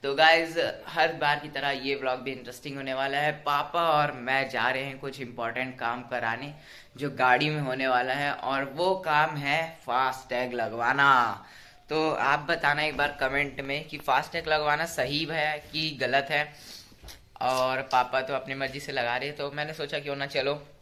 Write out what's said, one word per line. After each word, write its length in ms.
तो 120
guys, 400
हर 260
बार 240
की 100
तरह 220
ये 140
vlog 260
भी 120
interesting 440
होने 180
वाला 240
है। 140
पापा 420
और 320
मैं 300
जा 200
रहे 120
हैं 160
कुछ 220
important 580
काम 320
कराने, 420
जो 200
गाड़ी 340
में 120
होने 260
वाला 260
है, 180
और 420
वो 280
काम 360
है 200
फास्टैग 720
लगवाना। 560
तो 200
आप 400
बताना 320
एक 140
बार 240
comment 420
में 260
कि 120
फास्टैग 480
लगवाना 440
सही 400
है 260
कि 180
गलत 300
है। 160
और 400
पापा 300
तो 120
अपनी 220
मर्जी 240
से 120
लगा 240
रहे, 160
तो 200
मैंने 220
सोचा 240
क्यों 180
ना 120
चलो 300